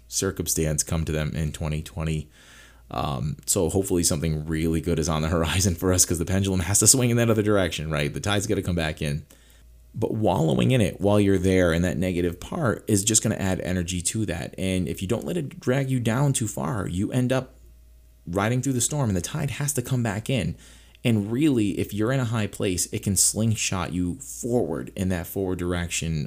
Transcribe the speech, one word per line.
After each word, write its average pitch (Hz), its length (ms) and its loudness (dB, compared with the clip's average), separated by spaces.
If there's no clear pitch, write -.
circumstance 82 800 -2
come 80 200 -2
to 80 60 -6
them 76 240 -2
in 78 160 -2
twenty 78 320 -4
twenty. 80 460 -4
Um, 71 520 -4
so 85 260 2
hopefully 95 340 2
something 78 420 0
really 82 340 0
good 82 200 0
is 78 80 0
on 78 140 0
the 80 60 0
<laughs> 85 80 0
horizon 85 380 2
for 92 180 2
us, 90 120 6
'cause 85 160 -2
the 85 40 0
pendulum 95 360 0
has 90 180 0
to 107 80 6
swing 123 240 6
in 120 60 2
that 117 120 4
other 107 140 4
direction, 90 480 2
right? 73 240 0
The 76 60 -6
tide's 101 260 0
gotta 98 160 0
come 90 140 -2
back 80 260 -2
in. 73 240 -4
But - 160 0
wallowing 120 600 2
in 127 80 4
it 87 200 0
while 101 200 4
you're 98 180 6
there 92 340 4
in 85 100 2
that 85 140 0
negative 87 440 -2
part - 480 -2
is 101 160 2
just 110 180 4
gonna 110 140 -2
add 92 240 -2
energy 90 420 -2
to 110 240 -4
that. 82 320 -6
And 92 300 0
if - 120 -6
you 95 60 -6
don't 113 180 -2
let 170 120 -4
it 147 240 -8
drag 131 280 0
you 131 120 0
down 127 320 2
too 113 160 -2
far, 127 400 -4
you 92 240 -2
end 127 200 0
up 131 220 -4
riding 104 340 0
through 135 120 -2
the 120 80 0
storm, 143 280 0
and 95 80 2
the 87 40 2
tide 147 320 -4
has 143 220 -4
to 123 80 -2
come 123 200 0
back 110 260 -4
in. 98 280 -2
And 107 260 2
really, 120 480 2
if - 160 -2
you're 107 160 0
in 135 80 2
a 127 60 0
high 110 240 -2
place, 92 380 -2
it - 180 -6
can 101 100 2
slingshot 98 800 0
you 87 240 -2
forward 87 800 -2
in 92 140 0
that 87 180 -4
forward 92 320 -2
direction 87 680 -2